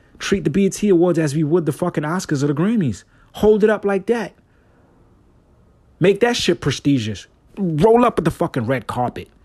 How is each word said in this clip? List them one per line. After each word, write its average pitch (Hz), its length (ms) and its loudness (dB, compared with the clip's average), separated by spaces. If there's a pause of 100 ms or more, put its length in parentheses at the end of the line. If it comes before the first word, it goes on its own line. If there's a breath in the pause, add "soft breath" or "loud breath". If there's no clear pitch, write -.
(180 soft breath)
Treat 190 260 -2
the 156 60 0
B 196 160 2
E 185 40 2
T - 180 -4
Awards 175 300 4
as 151 160 -2
we 160 100 0
would 160 220 0
the 156 60 -2
fucking 170 320 -4
Oscars 165 380 -4
or 143 60 0
the 151 60 -2
Grammys. 165 500 -2 (300 soft breath)
Hold 214 280 4
it 214 80 4
up 202 140 -2
like 196 220 -2
that. 226 280 -2 (1700 soft breath)
Make 190 200 2
that 240 160 2
shit - 240 0
prestigious. 123 680 -2 (300)
Roll 202 480 4
up 233 140 0
at 180 60 -4
the 156 60 2
fucking 143 360 -4
red 127 200 -2
carpet - 420 -6 (160)